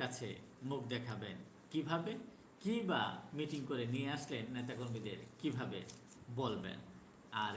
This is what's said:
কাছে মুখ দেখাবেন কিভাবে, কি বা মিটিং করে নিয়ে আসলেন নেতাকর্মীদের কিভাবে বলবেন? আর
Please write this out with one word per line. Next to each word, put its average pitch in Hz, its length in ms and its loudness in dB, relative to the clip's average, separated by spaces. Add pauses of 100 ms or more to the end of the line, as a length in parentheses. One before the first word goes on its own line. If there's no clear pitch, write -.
কাছে 123 260 0 (420)
মুখ 139 120 2 (120)
দেখাবেন 107 420 0 (360)
কিভাবে, 165 420 4 (480)
কি 214 140 4 (140)
বা 139 120 8 (360)
মিটিং 147 320 0
করে 123 240 2
নিয়ে 139 240 2
আসলেন 127 260 0 (140)
নেতাকর্মীদের 117 640 -2 (200)
কিভাবে 123 400 2 (600)
বলবেন? 101 400 2 (640)
আর 104 140 2